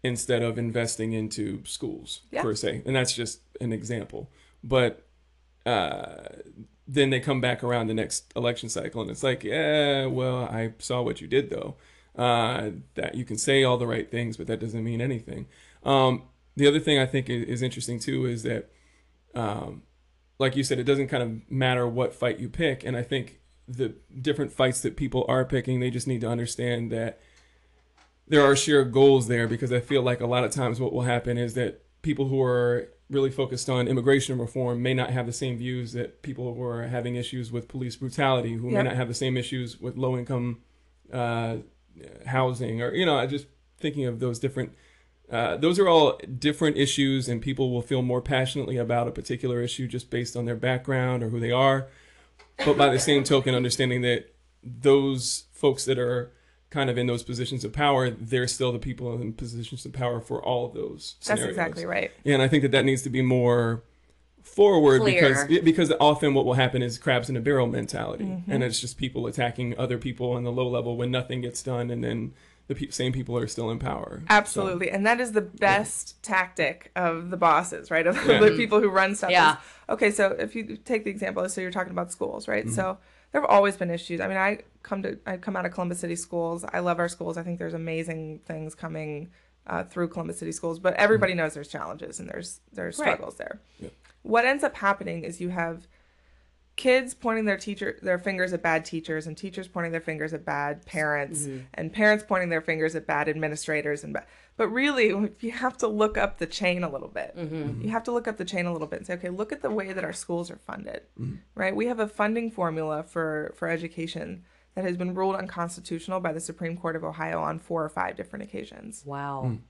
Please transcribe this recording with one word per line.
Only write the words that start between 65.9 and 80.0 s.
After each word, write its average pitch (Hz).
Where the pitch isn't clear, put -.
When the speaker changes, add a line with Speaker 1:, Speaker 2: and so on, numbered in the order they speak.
Speaker 1:
often 147
what 135
will 123
happen 127
is 117
crabs 123
in 127
a 117
barrel 131
mentality, 120
Speaker 2:
Mm-hmm. 185
Speaker 1:
and 131
it's 117
just -
people 123
attacking 120
other 123
people 123
on 123
the 120
low 127
level 120
when 123
nothing 127
gets 123
done, 120
and 120
then 120
the 139
pe-, -
same 127
people 123
are 117
still 113
in 113
power. -
So 160
Speaker 2:
Absolutely. 196
And 196
that 240
is 233
the 214
Speaker 1:
Yeah. 196
Speaker 2:
best -
tactic 180
of 170
the 185
bosses, 170
right? 160
Of 185
Speaker 1:
Yeah. -
Speaker 2:
the 214
people 214
who 208
run 190
stuff. 190
Speaker 3:
Yeah. 165
Speaker 2:
Is, -
okay, 214